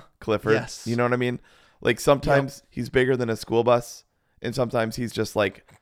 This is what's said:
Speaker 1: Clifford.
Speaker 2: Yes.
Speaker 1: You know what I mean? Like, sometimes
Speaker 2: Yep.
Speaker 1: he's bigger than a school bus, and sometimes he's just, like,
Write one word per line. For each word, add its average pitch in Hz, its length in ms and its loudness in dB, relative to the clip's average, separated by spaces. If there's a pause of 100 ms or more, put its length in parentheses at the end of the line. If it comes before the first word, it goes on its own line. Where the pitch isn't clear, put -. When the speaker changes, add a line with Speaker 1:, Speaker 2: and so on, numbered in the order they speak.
(200)
Speaker 1:
Clifford. 110 340 2
Speaker 2:
Yes. 120 320 -4
Speaker 1:
You 113 100 0
know 120 60 2
what 120 100 2
I 123 40 2
mean? 123 220 -4 (420)
Like, 123 200 0
sometimes 139 640 2
Speaker 2:
Yep. - 60 -20
Speaker 1:
he's 123 180 -8
bigger 127 280 2
than 123 120 -2
a 113 80 -2
school 113 280 0
bus, 120 400 0 (360)
and 120 140 -8
sometimes 117 420 -2
he's 120 160 -6
just, 110 220 -4
like, 101 340 -2 (140)